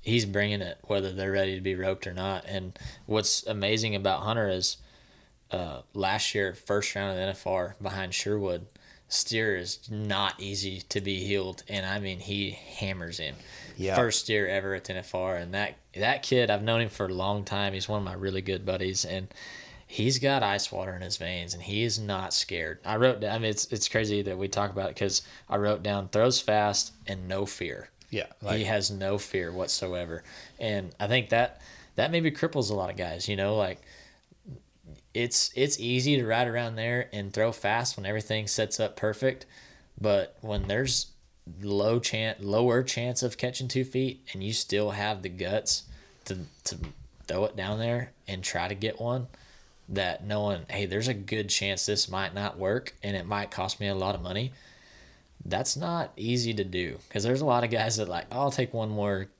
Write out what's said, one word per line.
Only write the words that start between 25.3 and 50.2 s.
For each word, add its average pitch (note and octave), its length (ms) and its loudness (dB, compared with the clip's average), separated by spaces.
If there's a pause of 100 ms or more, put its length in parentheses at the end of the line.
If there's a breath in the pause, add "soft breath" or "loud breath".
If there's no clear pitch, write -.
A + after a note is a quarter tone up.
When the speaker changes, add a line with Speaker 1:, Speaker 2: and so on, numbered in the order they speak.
Speaker 1:
I - 100 0
wrote G#2 260 2
down, G2+ 240 0
"Throws A#2+ 320 6
fast G#2 520 4 (140)
and F#2 220 -6
no G2 180 0
fear." D2+ 440 -6 (200)
Speaker 2:
Yeah, G#2+ 160 -2 (160)
like G#2 160 0
Speaker 1:
He A2 60 0
has G#2 260 2
no G2 280 0
fear F2 340 -2
whatsoever. F2+ 720 -2 (340 loud breath)
And G2+ 400 -2
I G#2 80 -2
think A#2+ 240 2
that, A#2+ 300 2 (340 loud breath)
that C3+ 160 2
maybe E3 220 4
cripples C#3 380 0
a G#2+ 40 0
lot F#2+ 160 0
of F#2+ 60 -6
guys, F2 320 -4
you G2+ 80 2
know, G2 200 2
like, F#2+ 240 2 (1300 loud breath)
it's, - 400 2
it's C#3 260 2
easy B2+ 360 4
to B2 100 2
ride A2+ 220 4
around A#2 280 -2
there A#2+ 360 0
and G2 200 -4
throw A2 200 4
fast A2+ 440 0
when G2 100 -6
everything G#2+ 400 -2
sets - 320 0
up A2 180 0
perfect. C3 500 0 (540 loud breath)
But G2+ 420 4
when G#2 260 0
there's B2 380 2 (560)
low G2+ 360 4
chan-, A2 420 0
lower A#2 420 4
chance B2 400 0
of B2 160 0
catching B2+ 300 -2
two C3 160 2
feet C3 480 -2
and F#2+ 120 -6
you G#2+ 80 0
still G#2 380 2
have G2+ 320 -2
the F#2+ 80 -4
guts F#2 540 0 (420 loud breath)
to, - 120 -4 (260)
to - 120 -2 (500)
throw F#2 180 2
it - 120 -2
down G2+ 220 -2
there A#2 340 0 (160)
and F#2 160 -6
try F2 240 -2
to G2+ 60 -2
get G#2 260 -2
one, B2 280 0 (600 loud breath)
that F#2 360 -2